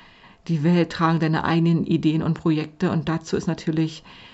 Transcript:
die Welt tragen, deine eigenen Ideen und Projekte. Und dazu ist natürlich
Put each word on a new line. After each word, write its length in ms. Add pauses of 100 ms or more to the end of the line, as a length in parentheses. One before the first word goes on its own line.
(480)
die 160
Welt 260
tragen, 300
deine 240
eigenen 420
Ideen 380
und 100
Projekte. 560
Und 180
dazu 280
ist 100
natürlich 560 (320)